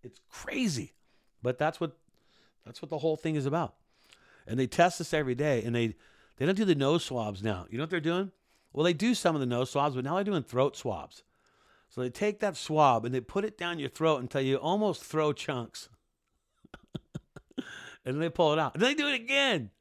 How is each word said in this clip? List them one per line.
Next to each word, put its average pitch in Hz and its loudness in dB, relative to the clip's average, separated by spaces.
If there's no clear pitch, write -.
It's - -20
crazy. - -4
But 123 0
that's 156 -2
what, 156 -6
that's - -16
what 151 -14
the 160 -6
whole 156 0
thing 156 -4
is 139 -2
about. 147 -2
And 120 -4
they 127 2
test 175 4
us 165 -4
every 139 0
day, 131 0
and 117 -2
they, 117 2
they 131 0
don't 190 2
do 214 2
the 175 6
nose 143 2
swabs 104 -6
now. 98 -2
You 113 -8
know 143 -4
what 165 -8
they're 175 -2
doing? 175 -2
Well, 143 0
they 175 4
do 220 2
some 170 2
of 143 0
the 131 0
nose 123 0
swabs, 143 0
but 127 -4
now 147 -4
they're 196 0
doing 190 0
throat 131 0
swabs. 90 -8
So - -8
they 127 -2
take 208 -2
that 190 -2
swab, 135 4
and 123 -2
they 127 0
put 196 -4
it 208 -8
down 170 -4
your 139 -4
throat 156 2
until 131 -4
you 135 2
almost 185 0
throw 151 0
chunks. - -8
<laughs> - -20
And 127 -2
then 151 -2
they 165 0
pull 156 4
it 156 4
out. 143 0
And 156 0
then 254 4
they 294 0
do 294 0
it 277 0
again. 233 0